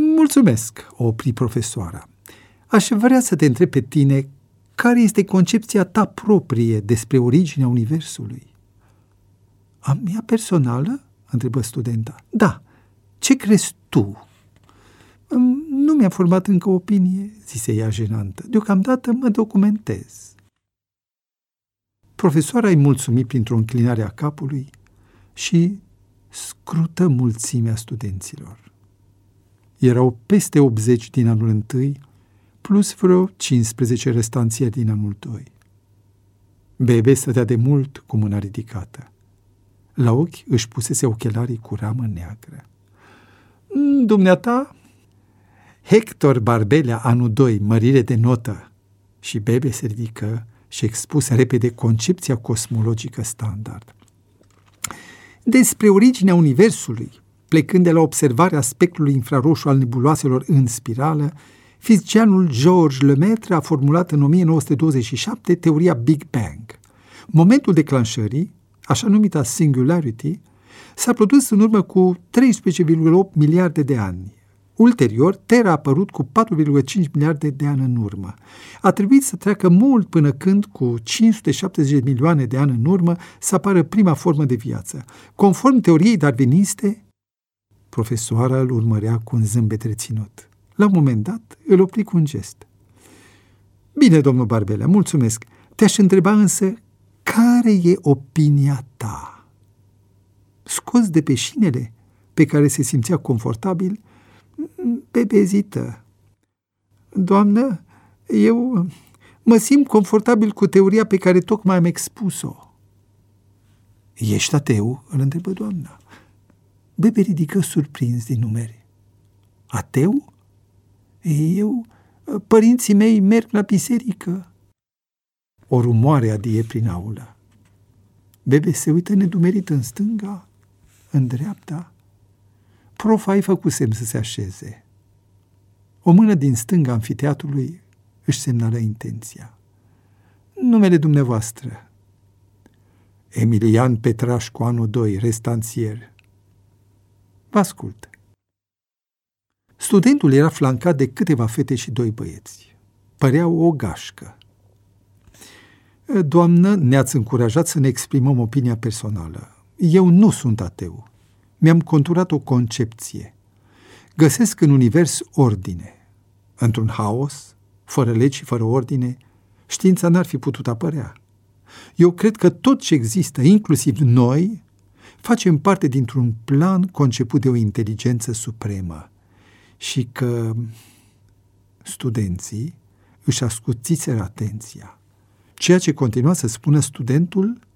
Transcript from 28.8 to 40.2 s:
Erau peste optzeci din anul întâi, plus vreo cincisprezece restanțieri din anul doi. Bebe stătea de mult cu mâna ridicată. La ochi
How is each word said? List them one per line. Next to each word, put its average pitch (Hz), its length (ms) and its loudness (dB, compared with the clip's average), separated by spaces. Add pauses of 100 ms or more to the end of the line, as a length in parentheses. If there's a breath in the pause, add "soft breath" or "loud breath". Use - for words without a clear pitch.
Erau 123 480 2
peste - 340 2
optzeci 117 500 0
din 120 180 0
anul 113 200 0
întâi, 123 540 -2 (600 soft breath)
plus 202 320 0
vreo 185 420 2
cincisprezece 120 760 -2
restanțieri 113 600 -2
din 113 180 -2
anul 104 300 -4
doi. 123 320 -14 (1200)
Bebe 120 380 4
stătea 127 300 0
de 120 120 0
mult 135 500 0
cu - 120 -6
mâna 104 220 -2
ridicată. 101 720 -14 (840)
La 120 180 2
ochi 147 360 -2